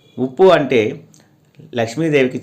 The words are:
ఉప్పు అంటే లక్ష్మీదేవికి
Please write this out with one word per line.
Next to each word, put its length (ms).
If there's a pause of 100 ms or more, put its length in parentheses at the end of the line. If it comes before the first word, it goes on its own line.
(200)
ఉప్పు 240
అంటే 600 (720)
లక్ష్మీదేవికి 680